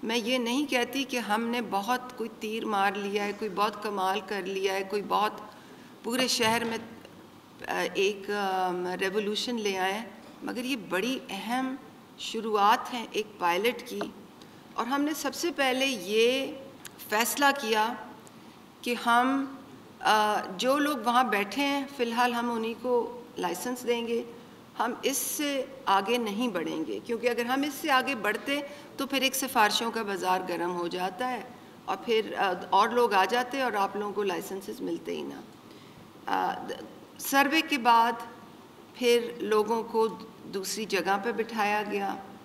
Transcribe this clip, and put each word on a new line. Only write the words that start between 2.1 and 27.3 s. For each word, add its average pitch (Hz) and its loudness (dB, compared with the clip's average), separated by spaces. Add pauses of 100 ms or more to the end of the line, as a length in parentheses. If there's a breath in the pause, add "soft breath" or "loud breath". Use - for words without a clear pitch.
कोई 226 -4
तीर 220 -6
मार 202 2
लिया 202 -2
है, 202 -2
कोई 214 -4
बहुत 208 0
कमाल 202 0
कर 202 -4
लिया 190 0
है, 196 0
कोई 202 -2
बहुत 202 0 (520 loud breath)
पूरे 240 0
शहर 233 2
में, 226 -4 (880)
अ, 180 0
एक, 190 0
अ, 185 -2
revolution 208 -2
ले 202 -2
आए 190 0
हैं, 220 -8 (200)
मगर 226 -6
ये 262 -2
बड़ी 202 -2 (140)
अहम 254 -2 (420)
शुरुआत 220 2
है 233 -6
एक 208 0 (140)
pilot 180 2
की। - -8 (640 loud breath)
और 226 0
हमने 285 0
सबसे 294 -4
पहले 262 2
ये 247 2 (500)
फ़ैसला 240 4
किया 220 0 (800 loud breath)
कि 240 0
हम, 254 2 (420)
अ, 214 4
जो 240 2
लोग 285 0
वहाँ 240 4
बैठे 202 0
हैं, 277 0
फ़िलहाल 240 2
हम 240 0
उन्हीं 226 -2
को - 0 (140)
license 185 -2
देंगे, 233 0 (520 loud breath)
हम 226 -2
इससे 277 -2
आगे 202 4
नहीं 226 0
बढ़ेंगे, 165 -2
क्योंकि 233 -2
अगर 240 0